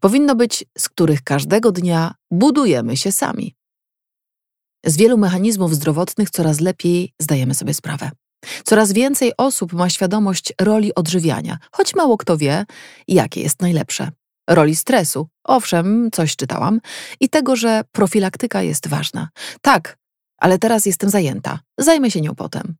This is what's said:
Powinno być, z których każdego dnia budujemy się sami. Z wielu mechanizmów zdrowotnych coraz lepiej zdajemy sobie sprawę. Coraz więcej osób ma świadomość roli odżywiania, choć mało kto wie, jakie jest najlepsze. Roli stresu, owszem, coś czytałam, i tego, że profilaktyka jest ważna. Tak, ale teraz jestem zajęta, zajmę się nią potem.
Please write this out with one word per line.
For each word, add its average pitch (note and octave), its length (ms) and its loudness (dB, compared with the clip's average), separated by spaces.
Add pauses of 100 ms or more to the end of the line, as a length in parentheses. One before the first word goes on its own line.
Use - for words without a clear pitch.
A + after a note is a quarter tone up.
Powinno C#4 340 4
być, A#3 300 -2 (140)
z - 100 -6
których D3+ 340 0
każdego G3 500 0
dnia E3+ 420 -2 (160)
budujemy F3 680 2
się G3 160 -2
sami. - 420 -6 (1300)
Z D#3 100 0
wielu A3+ 200 6
mechanizmów F#3+ 580 2
zdrowotnych D#3+ 560 -2
coraz D#3 300 0
lepiej F3 600 -2
zdajemy C#3 340 -2
sobie C#3+ 200 -4
sprawę. D3+ 360 -8 (540)
Coraz G#3+ 280 4
więcej B3 440 0
osób B3 360 -2
ma F3 180 0
świadomość F#3+ 680 -2
roli G#3 340 2
odżywiania, D#3+ 640 -2 (140)
choć - 220 0
mało D4 220 2
kto F3 200 0
wie, D3+ 300 0 (420)
jakie - 320 2
jest - 200 -4
najlepsze. D#3+ 500 -2 (400)
Roli D#3+ 260 4
stresu, D#3+ 520 -2 (160)
owszem, A3 680 0
coś D#3+ 240 -2
czytałam, C3+ 440 -2 (400)
i C4 80 2
tego, C4 280 2
że A3+ 260 0 (100)
profilaktyka G3+ 680 0
jest D#3+ 260 -4
ważna. D#3 400 -6 (340)
Tak, - 360 2 (400)
ale F#3 200 4
teraz A3 280 2
jestem G3 240 -2
zajęta, D3 500 -2 (180)
zajmę C#4+ 320 4
się F#3+ 100 -2
nią D3 140 -4
potem. - 460 -10